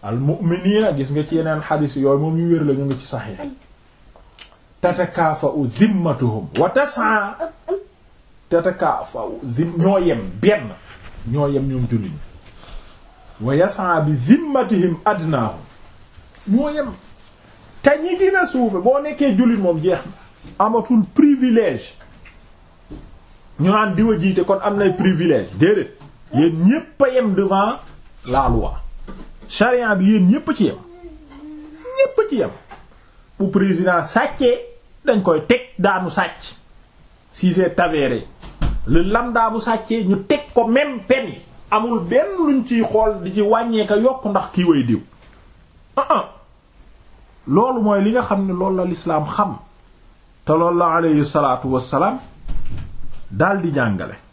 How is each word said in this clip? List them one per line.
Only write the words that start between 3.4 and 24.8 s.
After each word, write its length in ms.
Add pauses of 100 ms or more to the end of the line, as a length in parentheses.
Tatakaafa'u 880 (120)
zimmatuhum 720 (100)
wa 120
tas'a. 680 (1120)
Tatakaafa'u 960
zim-, 340
ñoo 200
yem 220 (200)
benn. 280 (600)
Ñoo 200
yem 200
ñoom 220
jullit 220
ñi. 60 (1300)
Wa 100
yas'a 440
bi 160
zimmatihim 880
adnaahum. 560 (880)
Ñoo 220
yem. 200 (920)
Te 80 (120)
ñi 140
gën 200
a 100
suufe, 360
boo 180
nekkee 360
jullit 220
moom 220
jeex 240
na. 640
Amatul 360 (120)
privilège. 800 (1600)
Ñu 120
naan 240
diwa 240
jiite 260
kon 160
am 160
nay 160